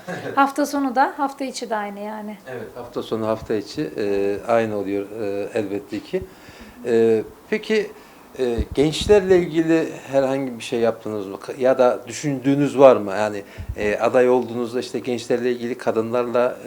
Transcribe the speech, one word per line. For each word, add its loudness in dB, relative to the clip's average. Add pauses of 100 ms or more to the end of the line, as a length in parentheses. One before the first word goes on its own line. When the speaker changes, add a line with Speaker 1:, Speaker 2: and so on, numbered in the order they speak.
(160)
Speaker 1:
<laughs> -8
Speaker 2:
Hafta 2
sonu -2
da, 2
hafta -4
içi -8
de -2
aynı -8
yani. -10 (160)
Speaker 1:
Evet, -10
hafta -10
sonu, -4
hafta -2
içi, -6
e, 0 (120)
aynı 2
oluyor, -4 (160)
e, -4
elbette -4
ki. -6 (640)
E, 4 (280)
peki, -2 (480)
e, 0 (180)
gençlerle 4
ilgili 2 (240)
herhangi 0
bir -14
şey -2
yaptınız -2
mı? -10 (200)
Ya 4
da 4
düşündüğünüz 0
var 12
mı? -2
Yani, -2 (340)
e, 0
aday 4
olduğunuzda -2
işte -6
gençlerle -2
ilgili, -6
kadınlarla, 0 (100)